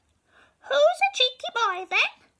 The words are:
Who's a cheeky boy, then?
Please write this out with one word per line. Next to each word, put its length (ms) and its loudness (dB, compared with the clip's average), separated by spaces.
Who's 100 -2
a 380 2
cheeky 360 -2
boy, 380 -2
then? 80 -2